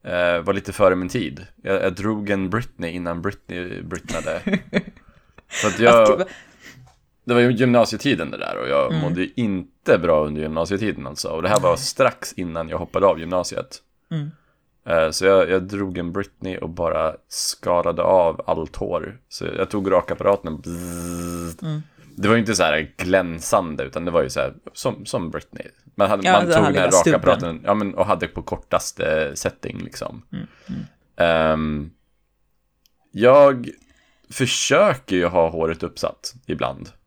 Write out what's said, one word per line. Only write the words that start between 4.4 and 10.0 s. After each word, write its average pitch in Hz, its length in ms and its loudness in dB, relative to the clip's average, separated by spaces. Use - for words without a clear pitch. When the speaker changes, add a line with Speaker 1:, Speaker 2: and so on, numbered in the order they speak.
Speaker 2:
<laughs> 196 180 -4
Speaker 1:
Så - 180 -4
att 92 120 -2
jag, 113 320 8
Speaker 2:
Att 104 80 4
du 185 60 0
Speaker 1:
det 120 80 0
var 120 80 6
ju 123 100 6
gymnasietiden 113 800 2
det 52 60 -12
där, 50 200 -6
och 62 120 -6
jag 69 220 2
Speaker 2:
Mm. 160 100 -2
Speaker 1:
mådde 151 200 -2
ju - 140 -4
inte 104 600 0
bra 80 280 2